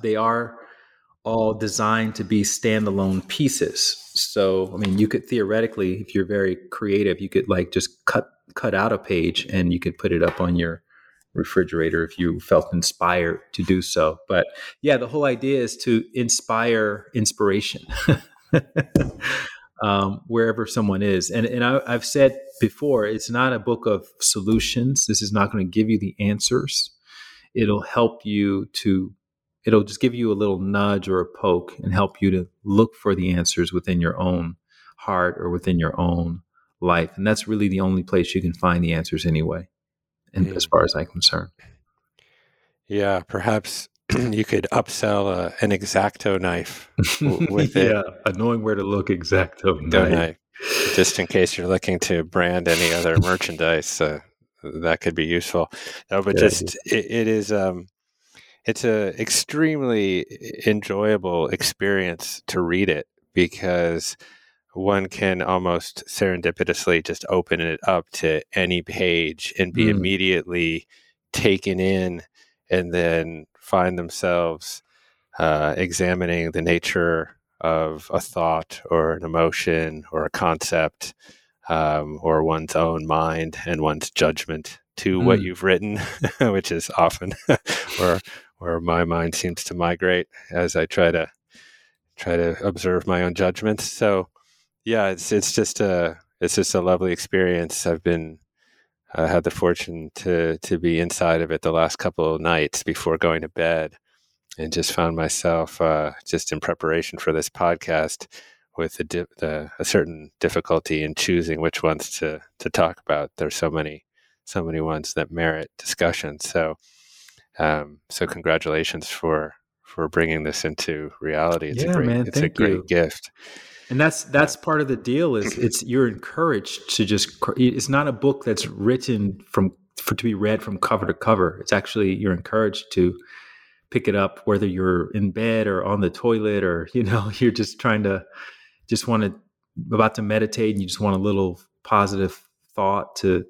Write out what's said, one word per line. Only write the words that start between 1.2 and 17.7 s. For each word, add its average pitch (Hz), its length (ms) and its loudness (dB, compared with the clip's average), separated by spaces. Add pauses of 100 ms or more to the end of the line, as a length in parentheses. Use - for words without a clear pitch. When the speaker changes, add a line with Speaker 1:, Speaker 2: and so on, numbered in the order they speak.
Speaker 1:
all 113 300 2
designed 110 600 0
to - 100 -6
be 104 180 2
standalone 98 840 0
pieces. - 680 0 (180)
So, 95 580 0
I 90 40 -10
mean, 98 220 0
you 107 100 6
could - 180 -2
theoretically, 107 720 0
if - 140 -10
you're 98 100 2
very 95 320 0 (140)
creative, 101 500 0
you 95 80 -8
could, - 200 0
like, 92 240 0
just - 320 -4
cut, - 240 0 (260)
cut 104 200 -2
out 104 180 2
a 101 60 0
page 87 520 -2
and 90 220 2
you 87 80 -2
could 87 180 -6
put 90 140 -2
it 85 100 2
up 85 180 0
on 87 160 0
your 85 260 -2 (520)
refrigerator 82 720 0
if 80 140 -12
you 87 220 0
felt - 320 2
inspired 87 680 0 (120)
to 92 120 -4
do 92 180 2
so. 80 360 0 (100)
But 92 180 2 (360)
yeah, 143 160 4
the 120 100 -6
whole 143 160 -2
idea 135 360 0
is 117 180 -4
to 113 260 2 (100)
inspire 113 1000 0
inspiration, 107 680 0 (240)